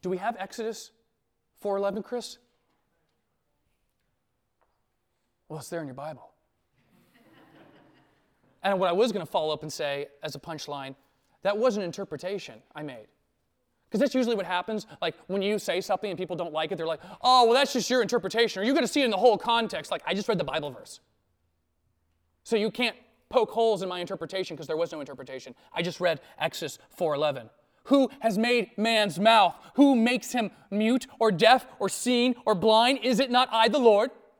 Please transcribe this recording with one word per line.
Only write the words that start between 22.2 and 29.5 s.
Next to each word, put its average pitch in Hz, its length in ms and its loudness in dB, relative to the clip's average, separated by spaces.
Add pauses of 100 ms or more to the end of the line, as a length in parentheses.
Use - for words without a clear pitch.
So 226 140 -2
you 208 120 0
can't 240 280 -4 (320)
poke 240 220 2
holes 220 300 0
in 190 60 -6
my 180 140 -6
interpretation 170 560 -8
'cause 147 100 -14
there 160 80 -4
was 165 160 -2
no 156 80 -10
interpretation. 135 560 -14 (160)
I - 100 -6
just 175 200 -6
read 170 180 0 (180)
Exodus 151 400 -6 (120)
four 156 260 -2
eleven. 139 340 -2 (360)
"Who 269 240 4 (100)
has 220 180 0
made 233 400 0
man's 208 400 0
mouth? 214 380 6 (200)